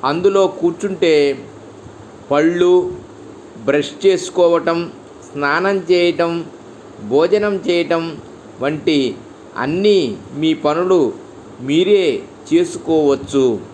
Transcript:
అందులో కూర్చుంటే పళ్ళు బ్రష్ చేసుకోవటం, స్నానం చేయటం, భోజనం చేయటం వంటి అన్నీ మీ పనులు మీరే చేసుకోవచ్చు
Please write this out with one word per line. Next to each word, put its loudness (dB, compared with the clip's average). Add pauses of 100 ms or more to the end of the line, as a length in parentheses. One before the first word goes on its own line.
అందులో 2
కూర్చుంటే 0 (840)
పళ్ళు 2 (680)
బ్రష్ -2
చేసుకోవటం, 2 (400)
స్నానం 0
చేయటం, 0 (640)
భోజనం 2
చేయటం -2 (440)
వంటి 0 (420)
అన్నీ 0 (180)
మీ 0
పనులు 0 (480)
మీరే 2 (300)
చేసుకోవచ్చు 0 (140)